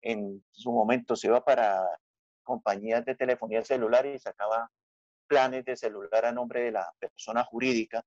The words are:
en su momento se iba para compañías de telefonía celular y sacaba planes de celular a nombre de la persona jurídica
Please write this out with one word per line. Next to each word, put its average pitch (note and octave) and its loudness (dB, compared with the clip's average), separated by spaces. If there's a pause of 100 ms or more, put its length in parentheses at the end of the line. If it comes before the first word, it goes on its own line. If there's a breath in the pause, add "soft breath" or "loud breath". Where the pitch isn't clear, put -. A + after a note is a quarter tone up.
en G2+ -6
su A#2 -6
momento A#2 2
se G#2 -4
iba A#2 4
para G#2 2 (560)
compañías A2+ -2
de C3 -2
telefonía A2+ 0
celular B2 2
y C#3 -6
sacaba A2 -4 (560)
planes C3 4
de B2+ -4
celular G#2+ -2
a A#2+ 2
nombre A#2+ -4
de A#2+ -2
la F#2 -4
persona - -4
jurídica A#2 -2